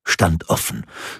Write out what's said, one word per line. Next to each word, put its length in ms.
stand 440
offen. 360